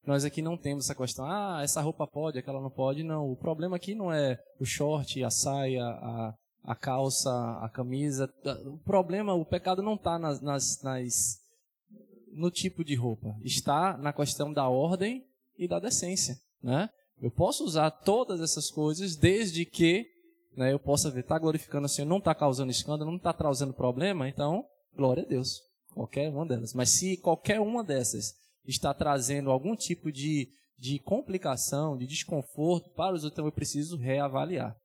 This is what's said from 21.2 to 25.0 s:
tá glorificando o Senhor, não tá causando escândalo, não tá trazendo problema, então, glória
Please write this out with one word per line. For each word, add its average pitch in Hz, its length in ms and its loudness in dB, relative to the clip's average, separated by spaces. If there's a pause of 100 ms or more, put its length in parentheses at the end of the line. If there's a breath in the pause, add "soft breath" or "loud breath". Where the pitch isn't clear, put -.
tá 160 140 0
glorificando 156 480 0
o 139 40 -2
Senhor, 143 180 -2
não 190 140 2
tá 160 120 4
causando 135 380 2
escândalo, 151 400 -2
não 180 80 -4
tá 165 140 0
trazendo 139 400 0
problema, 135 560 0
então, 156 340 0 (320)
glória 135 280 4